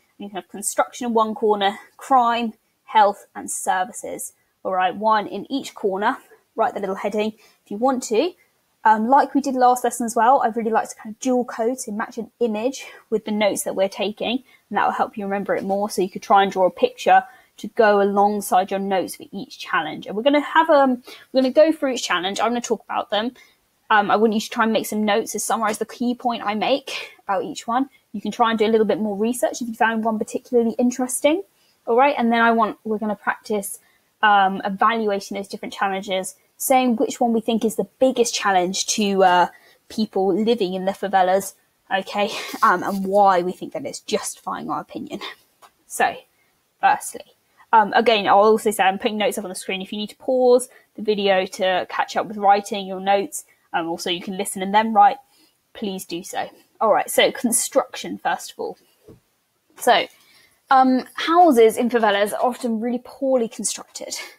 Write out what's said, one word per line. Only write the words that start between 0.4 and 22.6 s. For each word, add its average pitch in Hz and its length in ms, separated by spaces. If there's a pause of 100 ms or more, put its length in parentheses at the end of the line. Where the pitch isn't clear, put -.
construction - 580
in 233 80
one 220 200
corner, 208 440 (180)
crime, 233 560 (320)
health, - 500
and - 160
services. - 840 (280)
All 196 100
right, 185 220
one 214 320
in 190 240
each - 240
corner. 208 440 (360)
Write 220 200
the - 60
little 190 160
heading 214 360 (320)
if - 60
you 208 80
want 254 260
to. 277 300 (500)
Um, 220 240
like 277 260
we 277 80
did 269 120
last 247 300
lesson 233 220
as 220 100
well, 247 240
I'd 226 160
really 226 140
like 220 180
to - 80
kind 214 180
of - 60
dual 247 240
code, 247 360
so - 120
match 220 240
an 220 140 (100)
image 233 460 (240)
with 220 160
the 226 40
notes 208 340
that - 120
we're 190 140
taking, 214 520 (280)
and 208 80
that - 80
will - 60
help - 260
you 202 60
remember 196 300
it - 100
more. 202 260
So - 100
you 185 80
could - 140
try 196 200
and 196 80
draw 190 140
a 175 60
picture - 540 (340)
to 208 100
go 208 320
alongside 202 720
your 196 100
notes 196 360
for - 160
each - 260
challenge. 156 480
And 190 100
we're 214 60
gonna 285 180
have, 320 300
um, 269 320 (300)
we're 262 100
gonna 262 100
go 311 200
through 285 200
each - 120
challenge. 185 360
I'm 226 100
gonna 240 120